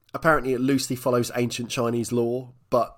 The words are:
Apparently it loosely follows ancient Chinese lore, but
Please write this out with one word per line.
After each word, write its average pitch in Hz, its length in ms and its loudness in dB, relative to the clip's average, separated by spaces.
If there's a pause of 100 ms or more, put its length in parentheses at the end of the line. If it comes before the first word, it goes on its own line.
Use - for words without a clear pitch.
(140)
Apparently 135 400 2
it 120 80 0
loosely 135 340 2
follows 123 400 0
ancient 120 340 -4
Chinese 117 420 -2
lore, 120 420 -2 (180)
but 120 260 0